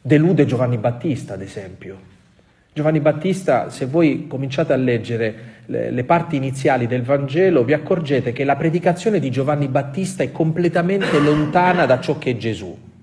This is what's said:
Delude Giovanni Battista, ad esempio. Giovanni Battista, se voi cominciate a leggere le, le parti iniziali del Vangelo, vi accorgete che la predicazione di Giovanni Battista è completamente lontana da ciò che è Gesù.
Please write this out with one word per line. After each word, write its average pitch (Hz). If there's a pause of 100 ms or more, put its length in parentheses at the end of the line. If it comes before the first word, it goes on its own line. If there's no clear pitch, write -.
Delude 151
Giovanni 123
Battista, 120
ad 95
esempio. 95 (640)
Giovanni 156
Battista, 151
se 135
voi 151
cominciate 139
a 139
leggere 117 (100)
le, 117
le 123
parti 160
iniziali 131
del 127
Vangelo, 139
vi 127
accorgete 147
che 135
la 139
predicazione 170
di 135
Giovanni 139
Battista 139
è 131
completamente 175
lontana 151
da 127
ciò -
che -
è 120
Gesù. 98 (260)